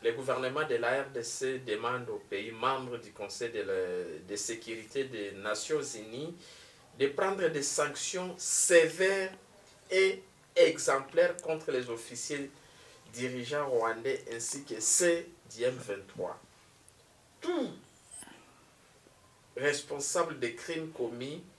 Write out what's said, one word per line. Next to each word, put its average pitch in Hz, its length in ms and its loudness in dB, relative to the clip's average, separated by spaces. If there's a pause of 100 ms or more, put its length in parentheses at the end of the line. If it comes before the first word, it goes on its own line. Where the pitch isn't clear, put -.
Le 117 100 4
gouvernement 131 560 0
de 120 60 2
la 120 260 2
R 135 120 -4
D 123 80 -4
C 131 460 -4
demande 117 420 -2
aux 101 200 -6
pays 104 220 -6
membres 123 460 -2
du 104 140 -12
Conseil 107 380 -6
de, 110 100 -4
la, 90 720 -4
de 101 80 -4
sécurité 113 680 -6
des 104 280 -8 (100)
Nations 107 380 -2
Unies 127 520 -8 (640)
de 135 100 4
prendre 190 420 2
des 147 140 -2
sanctions 175 720 -2
sévères 185 960 6 (600)
et 190 300 6 (360)
exemplaires 160 840 6
contre 156 280 -2
les 123 180 0
officiers 139 600 -6 (640)
dirigeants 127 540 -2
rwandais 117 560 2 (100)
ainsi 120 300 -6
que 110 160 -8
ceux 170 460 4 (280)
du 113 100 -4
M 127 120 2 (100)
vingt-trois. 98 540 -6 (1000)
Tout 330 300 -2 (1900)
responsable 147 840 0
des 113 160 -2
crimes 160 360 -6
commis 127 520 -6 (160)